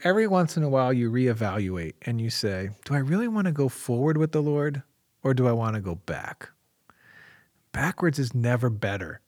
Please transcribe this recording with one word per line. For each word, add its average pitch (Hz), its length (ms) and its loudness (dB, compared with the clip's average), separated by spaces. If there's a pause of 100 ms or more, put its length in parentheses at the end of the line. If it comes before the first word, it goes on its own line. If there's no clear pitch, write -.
every 208 200 4
once 185 300 2
in 160 60 2
a 147 60 2
while 131 240 4
you 120 180 2
reevaluate 107 920 0
and 120 180 -4
you 113 100 -2
say, 98 400 -4 (140)
"Do 143 100 -2
I 143 40 2
really 170 300 0
wanna 202 240 0
go 143 160 2
forward 131 480 0
with 156 160 0
the 151 100 0
Lord 147 400 -2 (400)
or 135 120 4
do 127 120 4
I 120 60 4
wanna 113 280 -2
go 92 160 -6
back?" - 540 -10 (1200)
Backwards 160 460 -2
is 131 160 -2
never 120 340 2
better. 101 600 -6